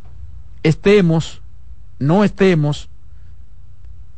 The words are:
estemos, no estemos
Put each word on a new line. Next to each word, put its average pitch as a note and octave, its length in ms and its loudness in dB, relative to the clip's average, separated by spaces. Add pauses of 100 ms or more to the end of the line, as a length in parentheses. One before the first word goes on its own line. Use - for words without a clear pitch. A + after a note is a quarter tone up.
(640)
estemos, E3 800 4 (580)
no E3 240 4
estemos E3+ 680 2 (1300)